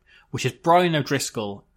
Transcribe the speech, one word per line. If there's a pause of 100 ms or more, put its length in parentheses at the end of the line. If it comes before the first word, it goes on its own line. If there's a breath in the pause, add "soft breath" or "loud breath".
(300 soft breath)
which
is
Brian
O'Driscoll (120)